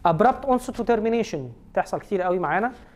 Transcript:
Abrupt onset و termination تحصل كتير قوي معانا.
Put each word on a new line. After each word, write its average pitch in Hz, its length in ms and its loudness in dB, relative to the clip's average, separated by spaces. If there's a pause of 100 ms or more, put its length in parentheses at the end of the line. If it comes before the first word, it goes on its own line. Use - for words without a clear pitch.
Abrupt 247 380 2
onset 247 340 0
و 214 40 -4
termination 226 540 0 (360)
تحصل 180 260 -2
كتير 190 220 -2
قوي 185 160 0
معانا. 185 340 0 (240)